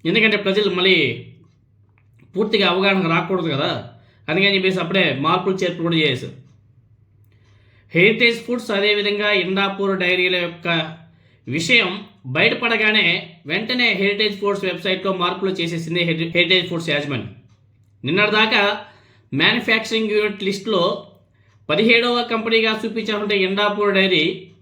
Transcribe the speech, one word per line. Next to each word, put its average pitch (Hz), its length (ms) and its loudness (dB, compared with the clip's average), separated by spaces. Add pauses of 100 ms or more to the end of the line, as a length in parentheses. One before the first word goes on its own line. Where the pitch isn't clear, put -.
ఎందుకంటే 208 320 2
ప్రజలు 196 380 0
మళ్ళీ 185 220 4 (1300)
పూర్తిగా 208 380 2
అవగాహనకు 190 400 2
రాకూడదు 170 400 0
కదా, 147 220 0 (560)
అందుకని 196 300 2
చెప్పేసి 185 240 0
అప్పుడే 175 240 0 (160)
మార్పులు 185 360 0
చేర్పులు 170 300 -2
కూడా 165 140 0
చేసేశారు. 131 360 -2 (1600)
హెరిటేజ్ 226 500 4
ఫుడ్స్, 240 280 -6
అదేవిధంగా 208 640 0
ఇండాపూర్ 196 680 0
డైరీల 180 380 0
యొక్క 175 320 -6 (760)
విషయం 180 440 2 (360)
బయటపడగానే 214 800 2 (400)
వెంటనే 226 480 -2
హెరిటేజ్ 202 440 0
ఫుడ్స్ 196 260 -2
వెబ్సైట్లో 185 520 -2
మార్పులు 185 360 -2
చేసేసింది 165 520 -4
హెరి-, 165 260 -2
హెరిటేజ్ 170 380 2
ఫుడ్స్ 170 220 -6
యాజమాన్యం. 143 400 -4 (720)
నిన్నటిదాకా 214 580 2 (680)
మ్యానుఫ్యాక్చరింగ్ 220 800 0
యూనిట్ 208 320 0
లిస్టులో 190 380 0 (840)
పదిహేడవ 233 520 4 (100)
కంపెనీగా 226 440 2
చూపించాలంటే 214 720 -4
ఇండాపూర్ 202 500 0
డైరీ 185 300 2 (380)